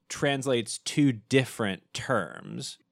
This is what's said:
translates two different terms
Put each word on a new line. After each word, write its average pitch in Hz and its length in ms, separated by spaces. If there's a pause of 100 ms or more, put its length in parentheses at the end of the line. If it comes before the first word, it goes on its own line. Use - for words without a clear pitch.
translates 131 720
two 143 320
different 117 840
terms 73 840 (140)